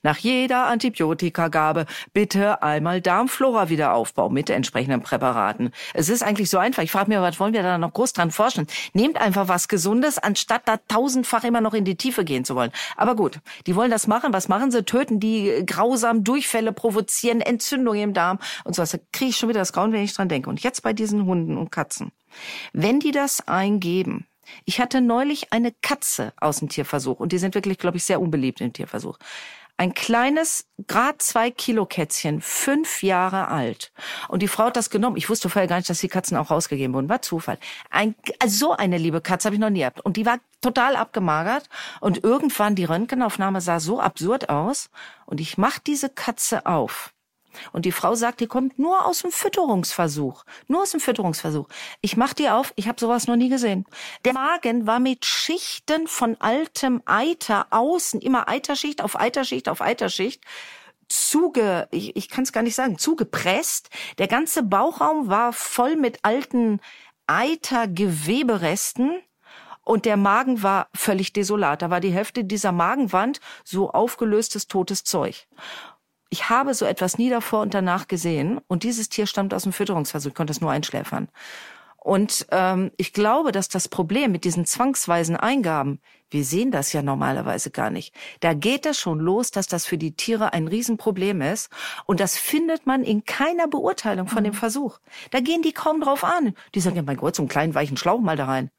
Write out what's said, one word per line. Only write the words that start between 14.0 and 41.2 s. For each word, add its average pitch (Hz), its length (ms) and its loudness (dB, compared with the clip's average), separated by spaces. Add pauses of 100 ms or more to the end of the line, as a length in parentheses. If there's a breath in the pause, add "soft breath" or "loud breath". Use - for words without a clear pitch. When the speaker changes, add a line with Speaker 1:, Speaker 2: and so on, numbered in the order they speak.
Speaker 1:
machen. 240 260 2
Was 190 160 0
machen 226 220 2
sie? 233 160 2
Töten 233 340 2
die 208 460 2
grausam, 226 580 2
Durchfälle 226 480 0
provozieren, 226 680 0
Entzündungen 233 640 0
im 202 100 0
Darm 185 240 2 (260 loud breath)
und 175 120 -4
so 175 80 0
was. 160 80 -2
Da 165 80 -4 (120)
kriege 262 180 0
ich 226 80 0
schon 226 120 0
wieder 220 100 2
das 185 140 -2
Grauen, 202 180 2
wenn 208 120 0
ich 208 100 -2
dran 190 160 -2
denke. 139 220 -2
Und 147 100 -6
jetzt 262 220 -2
bei 220 100 0
diesen 208 320 0
Hunden 165 320 0
und 170 140 -6
Katzen. - 400 -6 (640 loud breath)
Wenn 226 260 2
die 294 120 0
das 277 360 0
eingeben, 185 800 0 (380 loud breath)
ich - 140 -2
hatte 247 220 2
neulich 254 520 0
eine 233 280 0
Katze - 580 -4
aus 151 200 0
dem 147 100 -4
Tierversuch 135 500 -4
und 170 120 -2
die 180 80 0
sind 185 160 -2
wirklich, 190 240 -2
glaub 175 160 0
ich, 175 80 -4
sehr 180 180 2
unbeliebt 143 400 0
im 120 120 -4
Tierversuch. - 440 -8 (600 loud breath)
Ein 180 180 0
kleines, 277 720 0 (200)
grad 269 360 2
zwei 233 260 2
Kilo 220 380 0
Kätzchen, 156 540 -2
fünf - 600 0
Jahre 185 460 2
alt. 123 440 -4 (360 loud breath)
Und - 160 -2
die 202 40 0
Frau 220 180 2
hat 240 120 0
das 226 140 -2
genommen. 220 260 0
Ich - 140 -4
wusste 214 180 -2
vorher 185 180 2
gar 175 100 2
nicht, 185 120 -2
dass 170 100 -2
die 185 100 -2
Katzen 185 280 -2
auch 151 140 0
rausgegeben 139 420 0
wurden. 135 160 -2
War 247 140 0
Zufall. 160 340 -4 (320 loud breath)
Ein, 214 240 2 (260)
also 220 280 2
so 349 60 4
eine 180 260 2
liebe 165 200 2
Katze 185 280 0
habe 208 80 0
ich 208 60 2
noch 220 100 2
nie 190 80 2
gehabt. 131 200 -2
Und 196 160 -2
die 220 120 0
war 240 100 2 (240)
total 254 340 2
abgemagert. 196 720 -2 (320 loud breath)